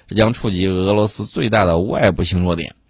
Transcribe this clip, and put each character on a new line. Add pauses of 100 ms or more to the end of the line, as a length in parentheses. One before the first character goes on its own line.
这
将
触
及
俄
罗
斯
最
大
的
外
部
性
弱
点。 (140)